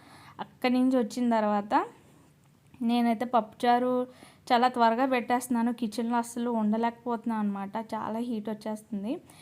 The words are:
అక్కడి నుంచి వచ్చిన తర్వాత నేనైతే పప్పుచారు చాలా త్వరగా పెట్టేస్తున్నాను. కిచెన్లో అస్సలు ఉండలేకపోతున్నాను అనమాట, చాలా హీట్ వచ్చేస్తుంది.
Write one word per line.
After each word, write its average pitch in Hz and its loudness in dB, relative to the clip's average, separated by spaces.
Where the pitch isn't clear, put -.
అక్కడి - -2
నుంచి 254 4
వచ్చిన 240 0
తర్వాత 214 2
నేనైతే 233 2
పప్పుచారు 247 2
చాలా 240 6
త్వరగా 240 2
పెట్టేస్తున్నాను. 240 0
కిచెన్లో 233 -4
అస్సలు 233 -4
ఉండలేకపోతున్నాను 226 -2
అనమాట, 196 -4
చాలా 220 -6
హీట్ 226 -6
వచ్చేస్తుంది. 214 -6